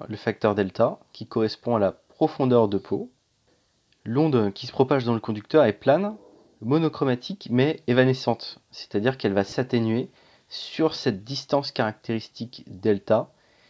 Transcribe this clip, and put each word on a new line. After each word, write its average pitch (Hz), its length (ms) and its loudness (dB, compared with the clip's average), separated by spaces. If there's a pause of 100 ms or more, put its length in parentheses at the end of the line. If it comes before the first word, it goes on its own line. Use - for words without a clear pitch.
le 107 100 -10
facteur 107 360 0
delta, 104 460 0 (140)
qui 113 120 -16
correspond 113 520 -2
à - 20 2
la 95 140 2
profondeur 123 760 2
de 101 100 0
peau. 202 320 -6 (960)
L'onde 120 480 2
qui - 140 -12
se - 40 -14
propage 135 340 2
dans 117 100 2
le 107 40 -2
conducteur 113 440 2
est 107 100 2
plane, 190 420 2 (460)
monochromatique, 143 880 -2
mais 131 380 0
évanescente, 127 720 0 (100)
c'est-à-dire 120 480 -4
qu'elle 101 160 -2
va 98 100 2
s'atténuer 120 680 -2 (360)
sur - 480 -4
cette 104 280 -4
distance 135 480 -4
caractéristique - 960 -8
delta, 104 640 0 (380)